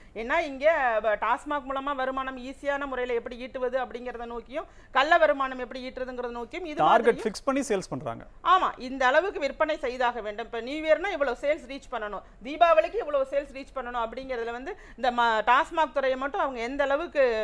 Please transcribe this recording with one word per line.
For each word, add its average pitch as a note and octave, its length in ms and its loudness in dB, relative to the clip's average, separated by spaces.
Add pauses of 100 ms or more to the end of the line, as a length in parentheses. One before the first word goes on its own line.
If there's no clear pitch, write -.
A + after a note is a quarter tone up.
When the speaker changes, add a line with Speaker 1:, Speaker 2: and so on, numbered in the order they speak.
(160)
Speaker 1:
ஏன்னா A#3 280 -2
இங்க, C4+ 220 -4 (280)
அஹ், G#3+ 260 2
டாஸ்மாக் C#4 500 -2
மூலமா C4+ 260 -2
வருமானம் C4 480 -4
ஈஸியான C#4 440 -4
முறையில B3 280 -2
எப்படி A#3+ 240 -4
ஈட்டுவது B3+ 400 -4
அப்படிங்கிறத A#3+ 480 -8
நோக்கியும் A#3+ 400 -8 (280)
கள்ள D4+ 240 6
வருமானம் C4+ 460 2
எப்படி B3 180 -10
ஈட்டுறதுங்கிறத B3 500 -8
நோக்கியும் A#3+ 340 -8
இது D4+ 140 -4
Speaker 2:
டார்கெட் A3 260 8
Speaker 1:
மாதிரியும் - 180 4
Speaker 2:
fix G3+ 220 -6
பண்ணி C4+ 160 2
சேல்ஸ் G3 300 -2
பண்றாங்க. B2 320 -8 (220)
Speaker 1:
ஆமா, F4 240 6 (100)
இந்த B3+ 260 0
அளவுக்கு E4+ 340 4
விற்பனை D#4 360 0
செய்தாக B3 440 -2
வேண்டும். G#3+ 280 -8
இப்ப A#3 140 -6
நியூ C#4 180 -6
இயர்னா D#4 320 2
இவ்வளவு C#4 280 -2
sales C#4+ 280 -2
reach C#4 220 -12
பண்ணணும், G#3 360 -8 (160)
தீபாவளிக்கு D#4+ 560 4
இவ்வளவு D4 320 0
sales C#4+ 240 -4
reach C4+ 200 -14
பண்ணணும் A#3+ 280 -6
அப்படிங்கிறதுல A#3 560 -6
வந்து C#4+ 160 -10 (220)
இந்த B3+ 140 -2
ம-, A#3+ 200 4 (140)
டாஸ்மாக் D#4 520 2
துறையை C4 220 0
மட்டும் D#4+ 260 -2
அவங்க C4 180 -4
எந்த C4+ 200 -2
அளவுக்கு C#4 400 2 (220)